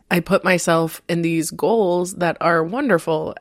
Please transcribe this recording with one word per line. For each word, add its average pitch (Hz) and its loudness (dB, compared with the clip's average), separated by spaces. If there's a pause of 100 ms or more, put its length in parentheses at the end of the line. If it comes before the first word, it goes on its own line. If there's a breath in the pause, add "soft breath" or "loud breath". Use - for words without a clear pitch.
(100)
I 180 2
put 175 0
myself 165 0
in 170 -2
these 165 -2
goals 180 0
that 170 -2
are 165 2
wonderful 170 0